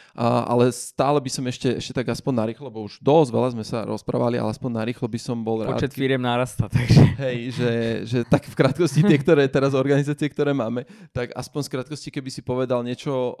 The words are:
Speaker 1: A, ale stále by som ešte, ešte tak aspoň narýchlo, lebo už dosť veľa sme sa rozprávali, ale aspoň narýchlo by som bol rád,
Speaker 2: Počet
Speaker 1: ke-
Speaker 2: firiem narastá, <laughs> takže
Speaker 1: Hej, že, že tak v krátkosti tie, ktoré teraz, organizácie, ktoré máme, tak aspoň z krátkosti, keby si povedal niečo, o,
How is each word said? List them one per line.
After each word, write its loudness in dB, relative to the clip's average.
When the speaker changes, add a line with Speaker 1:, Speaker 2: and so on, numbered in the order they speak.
Speaker 1:
A, 0
ale 4
stále -2
by -2
som -6
ešte, -2
ešte -8
tak -2
aspoň -2
narýchlo, -6
lebo -10
už -12
dosť 4
veľa 2
sme -6
sa -6
rozprávali, -2
ale -2
aspoň -6
narýchlo -4
by -6
som -6
bol -4
rád, -4
Speaker 2:
Počet -2
Speaker 1:
ke- -14
Speaker 2:
firiem 0
narastá, -2
<laughs> -12
takže 6
Speaker 1:
Hej, -4
že, 0
že -2
tak 2
v -16
krátkosti 2
tie, 6
ktoré 4
teraz, 2
organizácie, 0
ktoré -2
máme, -4
tak -6
aspoň -10
z -8
krátkosti, -10
keby -10
si -12
povedal -2
niečo, -6
o, -2